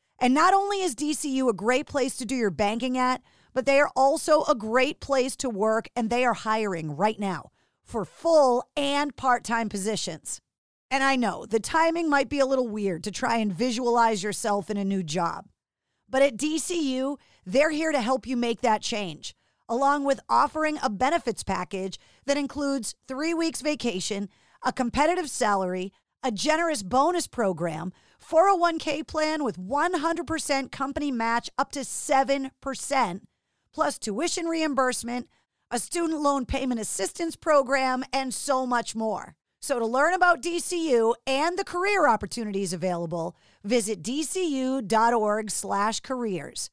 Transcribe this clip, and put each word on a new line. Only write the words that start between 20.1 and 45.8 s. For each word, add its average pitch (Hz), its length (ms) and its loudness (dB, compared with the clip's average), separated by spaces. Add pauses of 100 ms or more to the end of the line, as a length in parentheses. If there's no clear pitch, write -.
offering 302 540 2
a 254 80 0
benefits 247 520 -2
package 185 560 -6 (280)
that 277 100 2
includes 277 580 -4 (140)
three 294 240 -4
weeks 330 300 -2
vacation, 208 680 -4 (340)
a 254 80 0
competitive 302 600 0
salary, 190 640 0 (280)
a 262 80 -2
generous 302 520 0
bonus 285 440 2
program, 170 680 -2 (240)
four 330 300 4
oh 392 80 6
one 339 220 2
K 302 240 -4
plan 311 420 -2
with 226 120 -4
one 277 380 -2
hundred 330 320 -2
percent 285 440 -2
company 285 400 -4
match 233 460 -2
up 277 160 -2
to 277 140 -6
seven 269 640 0 (100)
percent, 247 640 -4 (460)
plus - 260 -2
tuition 311 460 -4
reimbursement, 254 840 -2 (440)
a 240 80 -2
student 320 420 -2
loan 277 240 2
payment 247 380 -2
assistance - 520 -6
program, 262 760 2
and 269 220 -2
so 262 320 -2
much 240 280 -2
more. 220 420 -6 (280)
So 262 140 -2
to 233 80 0
learn 277 260 2
about 349 300 4
D 339 160 -2
C 330 320 -2
U 233 240 4 (100)
and 294 320 0
the 392 60 -2
career 370 460 2
opportunities 202 640 -2
available, 170 640 -4 (260)
visit 208 400 0
D 269 220 -2
C 370 200 -2 (140)
U 262 240 0
dot 226 320 4
org 214 380 0
slash 202 480 -2